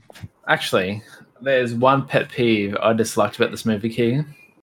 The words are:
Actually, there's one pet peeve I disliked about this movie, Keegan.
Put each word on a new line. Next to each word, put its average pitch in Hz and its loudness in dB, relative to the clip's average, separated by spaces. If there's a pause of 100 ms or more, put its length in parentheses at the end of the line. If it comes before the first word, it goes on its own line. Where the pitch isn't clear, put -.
(480)
Actually, 107 0 (360)
there's 127 0
one 131 4
pet - 0
peeve 107 0
I 110 2
disliked 110 0
about - 0
this - -10
movie, 110 -2
Keegan. 120 -2 (320)